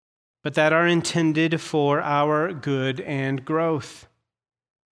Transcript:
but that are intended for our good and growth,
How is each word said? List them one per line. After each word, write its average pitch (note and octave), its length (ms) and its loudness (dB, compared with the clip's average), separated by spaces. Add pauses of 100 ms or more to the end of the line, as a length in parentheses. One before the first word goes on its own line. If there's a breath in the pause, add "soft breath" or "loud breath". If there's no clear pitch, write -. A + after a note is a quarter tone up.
(440)
but C#3+ 100 -6
that D#3 180 4
are E3+ 140 4
intended E3 720 2
for D3 420 0
our D3+ 500 0
good C3+ 480 -4
and C3+ 440 -4
growth, D#3+ 640 -4 (840)